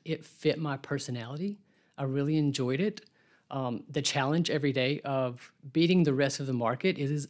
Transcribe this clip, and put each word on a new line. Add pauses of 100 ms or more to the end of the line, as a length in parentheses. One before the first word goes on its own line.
it
fit
my
personality. (380)
I
really
enjoyed
it. (500)
Um,
the
challenge
every
day
of (200)
beating
the
rest
of
the
market
is